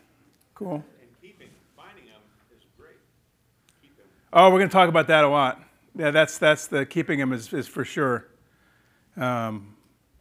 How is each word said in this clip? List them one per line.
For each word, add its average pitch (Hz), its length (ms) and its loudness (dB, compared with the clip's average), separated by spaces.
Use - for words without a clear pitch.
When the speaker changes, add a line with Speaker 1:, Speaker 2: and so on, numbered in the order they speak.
Speaker 1:
cool. 180 220 -12
Speaker 2:
And 151 80 -14
keeping, 180 280 -20
finding 175 280 -20
them 110 160 -20
is 113 80 -20
great. - 180 -20
Keep - 160 -20
them. - 80 -20
Speaker 1:
Oh, 185 180 8
we're 185 80 4
gonna 190 120 0
talk 185 180 4
about 160 200 0
that 156 160 4
a 143 40 4
lot. 139 340 -2
Yeah, 151 160 -4
that's, 151 280 0
that's 151 300 0
the 139 180 -4
keeping 160 320 -6
them 131 160 -4
is, 113 180 -12
is - 160 -8
for 127 160 -8
sure, 123 440 -4
um, 110 580 -8